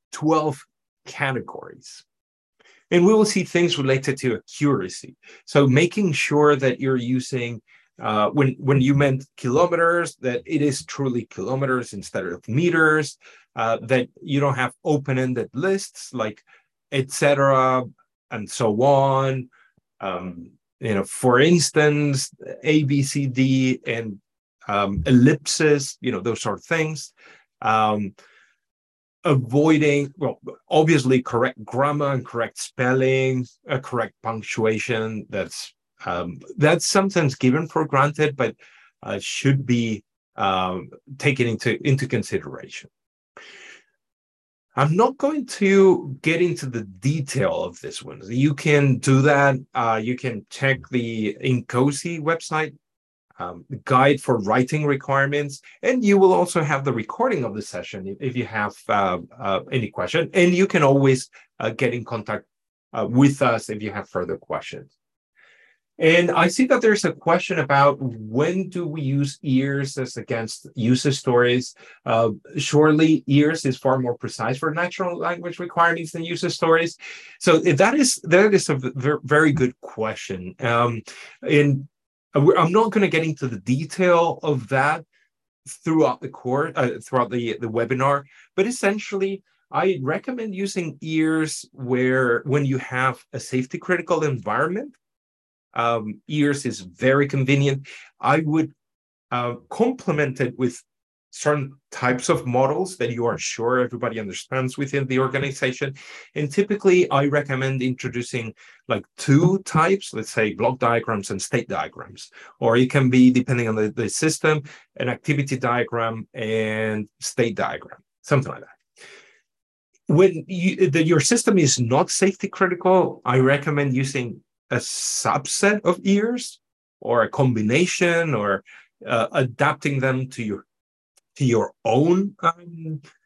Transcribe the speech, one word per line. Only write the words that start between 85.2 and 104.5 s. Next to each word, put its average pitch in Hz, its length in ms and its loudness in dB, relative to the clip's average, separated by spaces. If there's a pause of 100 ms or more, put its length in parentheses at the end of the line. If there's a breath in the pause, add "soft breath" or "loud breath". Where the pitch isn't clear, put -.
throughout 151 540 0
the 139 80 -10
course, 139 480 -4
uh, 127 140 0 (120)
throughout 120 260 -2
the, 117 300 -4
the 117 80 -8
webinar, 131 560 0 (320 soft breath)
but 190 100 2
essentially, 202 800 -4 (260)
I 165 320 -2
recommend 202 540 -6
using 185 460 -6
ears 156 720 -2
where, 127 720 0
when 143 180 0
you 131 140 -2
have 127 440 -4 (120)
a 135 80 -8
safety 131 360 -4
critical 170 460 -2
environment. 147 720 -4 (800)
Um, 117 520 -4
ears 143 380 0
is 113 140 -6
very 127 480 2
convenient. 139 600 0 (320 loud breath)
I 139 200 2
would, 156 340 -2 (560)
uh, 120 240 -4 (160)
complement 151 720 -2
it - 160 -4
with 123 260 -2 (460)
certain 147 480 -4 (140)
types 127 360 -2
of 147 200 0
models 135 500 0
that 123 140 -4
you 117 160 -2
are 104 100 -2
sure 123 400 -2
everybody 120 420 -4
understands 127 600 -6